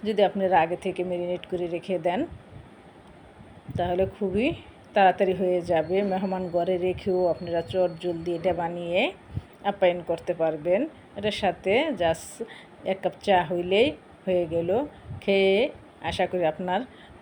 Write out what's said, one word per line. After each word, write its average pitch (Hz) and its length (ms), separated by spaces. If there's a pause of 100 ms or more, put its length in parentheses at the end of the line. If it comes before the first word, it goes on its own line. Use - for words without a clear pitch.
যদি 208 180
আপনারা 190 380
আগে 165 160
থেকে 185 280
ম্যারিনেট 175 460
করে 175 160
রেখে 175 320
দেন 180 280 (1500)
তাহলে 180 300
খুবই 202 460 (420)
তাড়াতাড়ি 190 380
হয়ে 180 280
যাবে। 170 420
মেহমান 185 460
ঘরে 175 300
রেখেও 180 480
আপনারা 170 360
চট 180 280 (100)
জলদি 175 340
এটা 170 180
বানিয়ে 175 600 (520)
আপ্যায়ন 185 420
করতে 170 280
পারবেন। 160 460 (360)
এটার 208 260
সাথে 185 300 (280)
just 165 440 (400)
এক 190 180
কাপ 180 100 (100)
চা 180 280
হইলেই 185 380 (360)
হয়ে 180 220
গেল। 170 380 (360)
খেয়ে 196 480 (320)
আশা 170 260
করি 180 180
আপনার 180 360 (420)